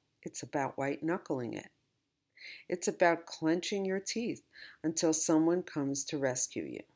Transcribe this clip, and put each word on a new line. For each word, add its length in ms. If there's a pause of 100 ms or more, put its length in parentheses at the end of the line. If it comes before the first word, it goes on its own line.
(240)
it's 180
about 380
white-knuckling 760
it. 160 (960)
It's 200
about 400
clenching 580
your 140
teeth 420 (420)
until 300
someone 480
comes 440
to 120
rescue 460
you. 180 (140)